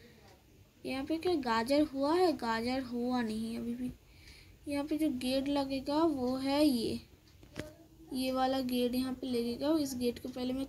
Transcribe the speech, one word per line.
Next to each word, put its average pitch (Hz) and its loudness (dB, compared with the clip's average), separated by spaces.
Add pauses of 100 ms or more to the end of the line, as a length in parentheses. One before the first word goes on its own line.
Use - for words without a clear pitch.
(840)
यहाँ 262 -6
पे 320 -2
क्या 359 0
गाजर 240 2
हुआ 277 0
है? 359 6
गाजर 240 -2
हुआ 247 -2
नहीं 226 -4
अभी 233 -4
भी। 247 -4 (760)
यहाँ 285 -2
पे 302 -2
जो 302 2
गेट 262 0
लगेगा 277 0
वो 262 2
है 277 4
ये, 233 2 (1120)
ये 262 0
वाला 262 2
गेट 247 0
यहाँ 254 0
पे 262 -8
लगेगा। 247 0
इस 269 -2
गेट 240 0
को 262 -10
पहले 254 -4
मैं 269 -4